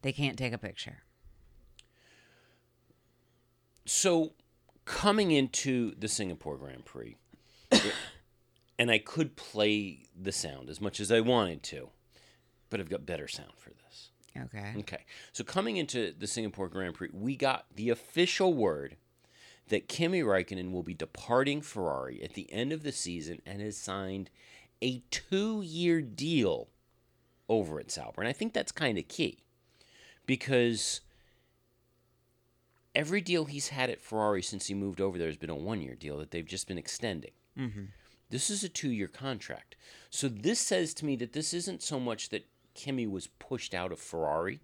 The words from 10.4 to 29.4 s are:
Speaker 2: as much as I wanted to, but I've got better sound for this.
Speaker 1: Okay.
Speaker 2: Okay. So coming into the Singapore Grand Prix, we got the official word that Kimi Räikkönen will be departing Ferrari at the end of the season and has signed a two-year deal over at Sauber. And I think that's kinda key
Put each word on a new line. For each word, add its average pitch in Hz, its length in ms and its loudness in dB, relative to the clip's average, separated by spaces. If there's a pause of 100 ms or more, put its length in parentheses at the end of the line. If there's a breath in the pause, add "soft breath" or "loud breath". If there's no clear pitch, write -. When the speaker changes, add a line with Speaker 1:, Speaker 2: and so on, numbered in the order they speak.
Speaker 2:
as 85 120 -8
much 101 180 -2
as 101 120 2
I 117 100 8
wanted 113 420 4
to, 67 260 -10 (800 soft breath)
but 110 100 -4
I've 85 100 -6
got 90 160 -4
better 78 220 -6
sound - 280 -12
for - 140 -20
this. - 400 -20 (280)
Speaker 1:
Okay. 110 420 -10
Speaker 2:
Okay. - 260 -8 (260 loud breath)
So - 120 -8
coming 208 340 -2
into 120 400 -2
the 101 100 -6
Singapore 98 400 -2
Grand 90 260 -4
Prix, 85 180 -6
we 113 240 -4
got 131 300 0 (100)
the 110 140 -2
official 175 640 2
word 82 440 0 (720 loud breath)
that 104 180 2
Kimi 170 340 2
Räikkönen 92 500 2
will 90 120 -2
be 87 100 -6
departing 135 680 2
Ferrari 67 640 -4
at - 100 -8
the - 200 -10
end 123 180 0
of 156 120 -4
the 147 80 -4
season 85 540 -6
and 98 160 -8
has 107 140 -6
signed 95 540 -4 (520 loud breath)
a 123 300 -2
two-year 175 880 2
deal 120 680 2 (800)
over 87 300 2
at - 120 -10
Sauber. 62 300 -8
And 110 80 0
I 139 40 -2
think 220 200 -4
that's - 180 -2
kinda 113 300 0
key - 380 -2 (840 loud breath)